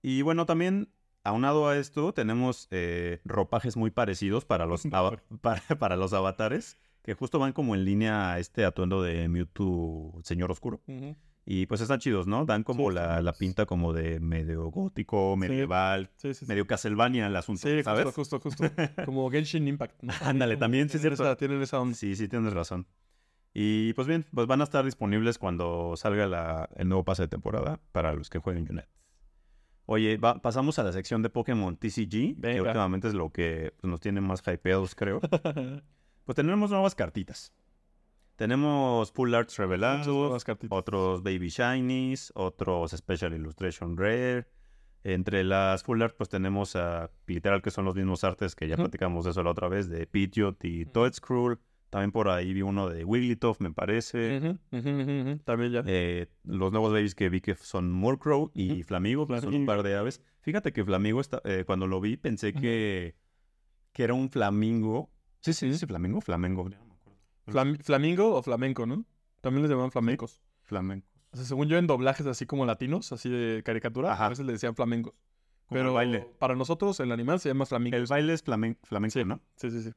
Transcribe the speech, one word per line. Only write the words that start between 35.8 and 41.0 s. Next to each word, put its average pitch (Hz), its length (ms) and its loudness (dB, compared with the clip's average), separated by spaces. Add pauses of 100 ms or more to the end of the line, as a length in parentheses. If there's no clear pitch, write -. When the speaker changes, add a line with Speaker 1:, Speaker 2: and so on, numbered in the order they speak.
Speaker 1:
Pues 127 100 -4
tenemos 196 360 2
nuevas 190 220 2
cartitas. - 600 -6 (840)
Tenemos 127 760 2
Full 123 220 0
Arts 117 240 0
revelados, 104 500 0
Speaker 2:
Muchas 143 60 0
nuevas 139 300 0
cartitas. 107 340 -4
Speaker 1:
otros 92 460 0